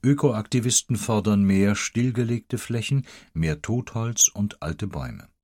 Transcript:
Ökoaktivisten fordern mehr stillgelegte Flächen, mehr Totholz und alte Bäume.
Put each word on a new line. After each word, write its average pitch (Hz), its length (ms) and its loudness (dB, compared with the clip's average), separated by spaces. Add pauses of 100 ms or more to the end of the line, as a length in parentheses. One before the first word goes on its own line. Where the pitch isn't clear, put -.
Ökoaktivisten 123 920 0
fordern 104 480 2
mehr 98 320 4
stillgelegte 120 800 -2
Flächen, 120 480 -2 (280)
mehr 80 280 0
Totholz 117 640 -2
und - 340 -4
alte 80 260 -6
Bäume. 62 420 -10 (140)